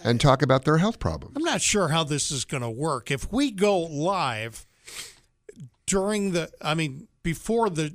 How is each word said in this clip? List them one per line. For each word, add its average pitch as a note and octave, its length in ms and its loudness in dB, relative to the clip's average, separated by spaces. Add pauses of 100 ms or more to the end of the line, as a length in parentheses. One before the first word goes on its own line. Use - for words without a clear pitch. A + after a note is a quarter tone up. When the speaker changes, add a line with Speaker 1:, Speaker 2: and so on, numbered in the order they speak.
Speaker 1:
and A#2+ 160 2
talk C3+ 220 6
about C3 220 4
their D#3 140 4
health G#3 200 2
problems. D2+ 380 -4
Speaker 2:
I'm D#4 80 -2
not C#4+ 160 0
sure G3 280 2
how D#3+ 160 2
this C#3+ 260 -2
is C3+ 140 -4
gonna A#2+ 260 -4
work. C3+ 400 -4
If C#3 220 -2
we C4+ 180 2
go G3+ 300 2
live D3 840 -2 (1200)
during G3 460 0
the, E3+ 180 -2 (100)
I D#3 140 -2
mean, D3+ 340 -4 (140)
before G#3+ 480 0
the D#3 240 -2